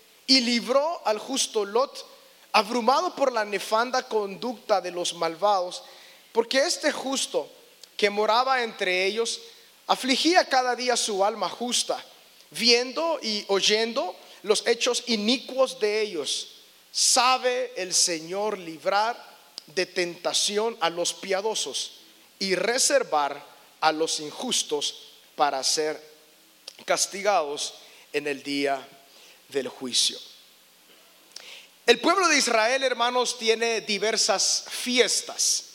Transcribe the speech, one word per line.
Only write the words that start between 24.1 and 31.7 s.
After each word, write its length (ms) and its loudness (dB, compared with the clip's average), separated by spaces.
injustos 920 -4
para 280 0
ser 360 0
castigados 920 0
en 140 -4
el 160 -6
día 440 -2
del 200 -4
juicio". 500 -2